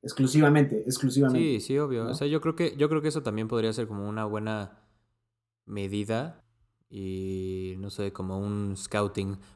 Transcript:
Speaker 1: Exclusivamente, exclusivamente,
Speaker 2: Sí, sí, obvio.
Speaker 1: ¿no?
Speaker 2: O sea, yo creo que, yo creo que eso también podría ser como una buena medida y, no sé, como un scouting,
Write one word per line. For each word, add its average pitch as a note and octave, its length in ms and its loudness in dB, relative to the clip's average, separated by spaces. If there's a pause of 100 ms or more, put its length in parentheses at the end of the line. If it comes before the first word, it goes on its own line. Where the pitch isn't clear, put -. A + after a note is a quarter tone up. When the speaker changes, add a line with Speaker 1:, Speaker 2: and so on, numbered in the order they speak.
Speaker 1:
Exclusivamente, C#3+ 840 6
exclusivamente, C3 540 2
Speaker 2:
Sí, C#3+ 220 2
sí, C3+ 160 0
obvio. C3+ 260 0
Speaker 1:
¿no? - 80 -2
Speaker 2:
O - 20 -4
sea, D3 140 -2
yo D3+ 140 0
creo D#3+ 160 -2
que, E3+ 180 0
yo D3 140 2
creo D#3 120 2
que D3+ 60 0
eso D3+ 160 -2
también A2 240 -2
podría A2+ 240 2
ser A2 160 -2
como G2+ 220 -6
una A2 160 -4
buena G#2+ 520 -4 (880)
medida G#2 800 -4 (460)
y, F#2+ 920 -6
no G2 100 -8
sé, G2 220 -6
como F#2+ 260 -6
un G2+ 380 -4
scouting, G2+ 600 -2 (180)